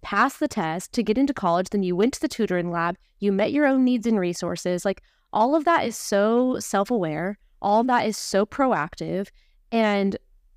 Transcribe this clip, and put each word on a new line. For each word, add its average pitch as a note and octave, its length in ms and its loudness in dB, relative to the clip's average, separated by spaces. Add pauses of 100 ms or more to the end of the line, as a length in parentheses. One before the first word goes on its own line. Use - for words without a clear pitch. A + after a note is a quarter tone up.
pass A#3 340 0
the D4 120 0
test, E3+ 440 -4
to A#3+ 100 0
get G#3+ 140 0
into C#4 160 2
college. F3+ 380 0
Then G3+ 120 0
you F3+ 140 0
went A3 180 2
to - 60 -14
the D#4 80 -2
tutoring F3+ 420 -2
lab, E3+ 260 -2 (220)
you G3+ 140 0
met G3 200 0
your D4 140 2
own C4+ 180 4
needs B3 220 0
and A3+ 140 2
resources. F3 640 -4
Like, G3 180 -2 (300)
all A#3+ 220 2
of D#4 100 0
that E4+ 220 2
is A3+ 100 -6
so A#3 640 2
self-aware. G3 800 -2 (240)
All G#3 180 2
of B3 60 0
that B3 200 2
is G#3+ 120 -4
so G3+ 260 0
proactive. F#3+ 840 -2 (440)
And G3+ 440 2 (400)